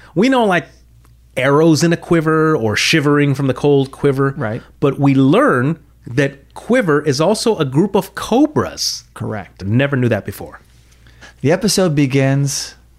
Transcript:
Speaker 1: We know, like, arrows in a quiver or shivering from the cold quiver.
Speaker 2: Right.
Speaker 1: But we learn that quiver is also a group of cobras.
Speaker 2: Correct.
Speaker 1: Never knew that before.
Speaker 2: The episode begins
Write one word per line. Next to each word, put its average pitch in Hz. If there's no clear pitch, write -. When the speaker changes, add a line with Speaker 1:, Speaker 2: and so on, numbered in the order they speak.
Speaker 1:
We 202
know, 262
like, 180
arrows 147
in 170
a 165
quiver 156
or 110
shivering 147
from 139
the 127
cold 139
quiver. 139
Speaker 2:
Right. 117
Speaker 1:
But 139
we 139
learn 147
that 139
quiver 185
is 139
also 208
a 160
group 156
of -
cobras. -
Speaker 2:
Correct. 107
Speaker 1:
Never 131
knew 123
that 101
before. -
Speaker 2:
The 135
episode 185
begins 139